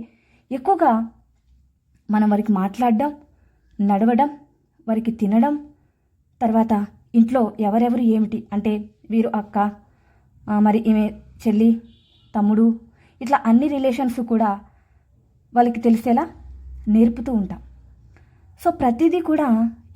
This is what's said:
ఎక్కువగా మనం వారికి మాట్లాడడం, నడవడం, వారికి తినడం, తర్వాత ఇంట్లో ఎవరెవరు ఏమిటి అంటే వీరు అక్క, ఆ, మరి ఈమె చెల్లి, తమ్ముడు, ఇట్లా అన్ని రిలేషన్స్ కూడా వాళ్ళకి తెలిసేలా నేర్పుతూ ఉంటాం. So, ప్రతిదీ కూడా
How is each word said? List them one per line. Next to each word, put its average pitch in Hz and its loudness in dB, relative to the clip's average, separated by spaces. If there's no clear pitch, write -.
ఎక్కువగా 311 2
మనం 214 2
వారికి 208 0
మాట్లాడడం, 220 0
నడవడం, 226 2
వారికి 226 -4
తినడం, 226 0
తర్వాత 226 0
ఇంట్లో 233 4
ఎవరెవరు 240 0
ఏమిటి 220 -4
అంటే 208 -2
వీరు 226 0
అక్క, - -8
ఆ, 214 0
మరి 214 4
ఈమె 214 0
చెల్లి, 226 2
తమ్ముడు, 220 2
ఇట్లా 262 -2
అన్ని 240 4
రిలేషన్స్ 262 -2
కూడా 226 0
వాళ్ళకి 240 0
తెలిసేలా 240 2
నేర్పుతూ 233 2
ఉంటాం. 196 -4
So, 349 0
ప్రతిదీ 320 0
కూడా 254 0